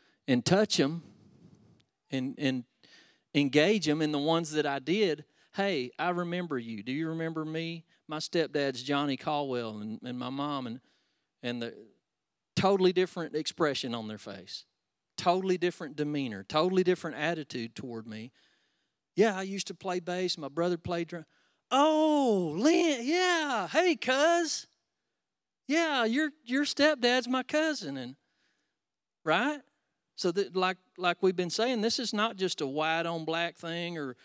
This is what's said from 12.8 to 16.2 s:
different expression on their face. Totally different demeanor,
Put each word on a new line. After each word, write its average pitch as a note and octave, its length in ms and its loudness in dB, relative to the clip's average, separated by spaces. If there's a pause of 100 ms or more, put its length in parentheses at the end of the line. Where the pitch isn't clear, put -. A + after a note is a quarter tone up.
different F3 440 -2
expression C#3+ 600 -2
on A2 140 -6
their G#2+ 80 -10
face. - 480 -14 (500)
Totally F#3 420 2
different E3 380 -4
demeanor, C#3 480 -4